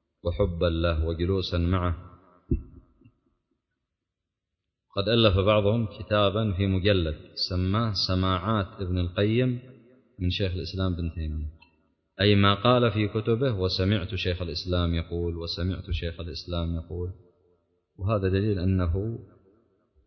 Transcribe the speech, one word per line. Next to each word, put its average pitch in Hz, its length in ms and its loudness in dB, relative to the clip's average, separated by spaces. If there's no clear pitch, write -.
وحباً 87 420 0
له 82 400 2
وجلوساً 87 520 -2
معه. 87 560 0
قد 98 140 -2
ألف 110 280 6
بعضهم 107 500 4
كتاباً 104 580 0
في 98 100 2
مجلد 92 640 0
سماه 98 440 0
سماعات 92 760 0
ابن 90 160 -2
القيم 110 640 0
من 90 100 0
شيخ 92 220 -2
الإسلام 92 420 -4
ابن 82 220 -4
تيمية، 78 480 -8
أي 104 140 6
ما 101 180 6
قال 120 380 2
في 107 160 0
كتبه: 113 520 0
"وسمعت 92 560 0
شيخ 90 260 -4
الإسلام 87 520 -2
يقول، 85 440 -4
وسمعت 85 540 -6
شيخ 85 280 -6
الإسلام 85 560 -6
يقول"، 87 380 -8
وهذا 95 340 0
دليل 98 300 0
أنه 95 600 0